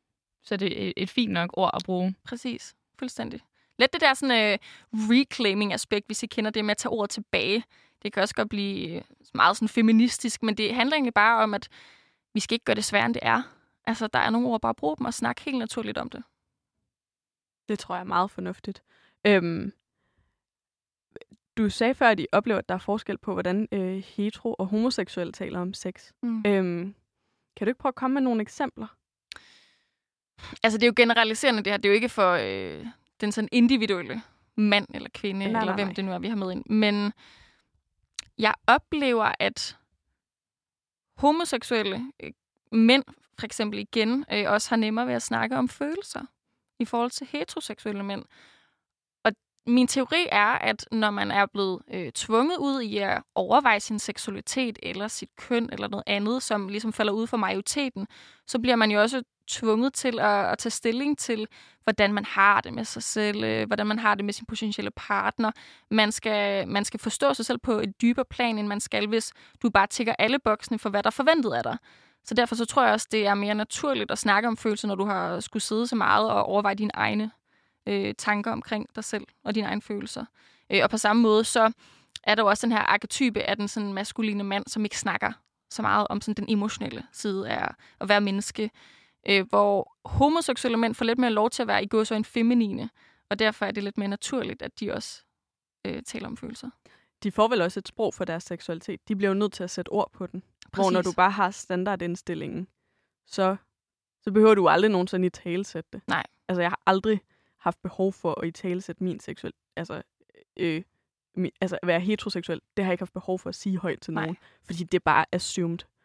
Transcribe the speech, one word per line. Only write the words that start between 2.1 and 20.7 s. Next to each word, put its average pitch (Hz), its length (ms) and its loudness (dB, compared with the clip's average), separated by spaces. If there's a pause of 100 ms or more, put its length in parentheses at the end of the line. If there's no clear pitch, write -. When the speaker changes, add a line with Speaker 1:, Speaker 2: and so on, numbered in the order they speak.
Speaker 2:
Præcis. - 520 -10 (240)
Fuldstændig. 233 420 -10 (380)
Let 480 140 4
det 339 80 -2
der 285 120 6
sådan, 226 400 2
øh, 196 40 0 (360)
reclaiming-aspekt, 214 1120 2
hvis - 180 -8
I 226 40 -4
kender 214 240 -2
det 214 140 -2
med 208 60 2
at 208 60 -2
tage - 140 -4
ordet 208 180 -2
tilbage. 202 540 -2 (400)
Det 208 100 -6
kan 196 100 0
også 208 120 -2
godt 214 140 0
blive, 196 460 -4
øh, - 60 -10 (320)
meget 185 240 4
sådan 220 100 0
feministisk, 226 760 4
men 214 140 0
det 220 180 0
handler 262 200 2
egentlig 254 180 0
bare 220 300 6
om, 214 100 0
at - 140 -6 (640)
vi 214 60 -2
skal - 160 -2
ikke - 100 -4
gøre 214 100 2
det 214 100 -2
sværere, 202 200 2
end 233 80 0
det - 120 -6
er. 117 160 4 (440)
Altså, - 220 -2
der 127 120 0
er - 100 4
nogle 240 180 0
ord, 226 140 -2
bare 226 140 0
brug 302 220 -2
dem - 80 -6
og 233 80 -4
snak 240 260 -4
helt 269 180 -6
naturligt 220 400 -6
om - 120 -6
det. - 140 -16 (1500)
Speaker 3:
Det 208 100 -2
tror - 160 -8
jeg 180 60 -6
er 185 40 -12
meget 190 260 0
fornuftigt. 185 520 -10 (440)
Øhm, 180 460 2 (1800)